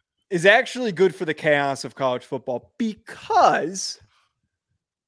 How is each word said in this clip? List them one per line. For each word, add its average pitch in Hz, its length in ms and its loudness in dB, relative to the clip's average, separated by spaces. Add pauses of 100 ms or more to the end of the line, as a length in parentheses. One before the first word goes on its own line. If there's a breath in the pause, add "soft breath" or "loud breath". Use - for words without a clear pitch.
(300)
is 175 160 -2
actually 240 460 2
good 180 240 2
for 185 100 -10
the 156 80 -4
chaos 143 500 0
of 127 120 -14
college 123 280 -2
football 123 540 -8
because 214 1200 0 (1080)